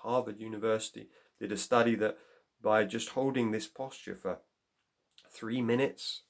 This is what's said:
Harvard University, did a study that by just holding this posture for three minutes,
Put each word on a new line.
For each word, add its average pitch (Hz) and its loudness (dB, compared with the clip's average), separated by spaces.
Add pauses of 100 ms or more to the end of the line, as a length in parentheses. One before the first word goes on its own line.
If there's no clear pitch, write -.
Harvard 117 -2
University, 110 -2 (320)
did 104 -6
a 104 -4
study 117 4
that 104 0 (440)
by 107 4
just 110 -4
holding 131 0
this 107 -4
posture 131 -12
for 92 -6 (920)
three 117 -2
minutes, - 0